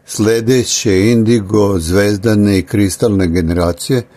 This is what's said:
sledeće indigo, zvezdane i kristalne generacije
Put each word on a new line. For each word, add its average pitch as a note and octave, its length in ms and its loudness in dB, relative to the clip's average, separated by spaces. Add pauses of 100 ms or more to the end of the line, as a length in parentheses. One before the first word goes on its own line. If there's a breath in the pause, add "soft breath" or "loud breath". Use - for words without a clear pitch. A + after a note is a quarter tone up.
sledeće A2+ 1040 0
indigo, G#2+ 680 0
zvezdane G2+ 800 0
i F2+ 40 0
kristalne G2+ 680 0
generacije E2+ 720 -2 (140 loud breath)